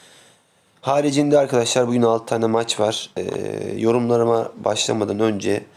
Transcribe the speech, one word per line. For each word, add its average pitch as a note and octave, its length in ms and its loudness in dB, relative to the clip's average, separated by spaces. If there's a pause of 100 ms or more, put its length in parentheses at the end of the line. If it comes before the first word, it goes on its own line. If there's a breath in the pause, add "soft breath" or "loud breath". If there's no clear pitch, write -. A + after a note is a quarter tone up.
(800 soft breath)
Haricinde D3 580 2
arkadaşlar B2+ 500 2
bugün A#2+ 140 2
altı A2+ 240 2
tane A2+ 200 0
maç A2+ 340 0
var. G#2+ 360 -2
Ee, F2+ 80 -4 (520)
yorumlarıma A#2 760 2 (120)
başlamadan G#2+ 560 -2
önce G2+ 440 -2 (120)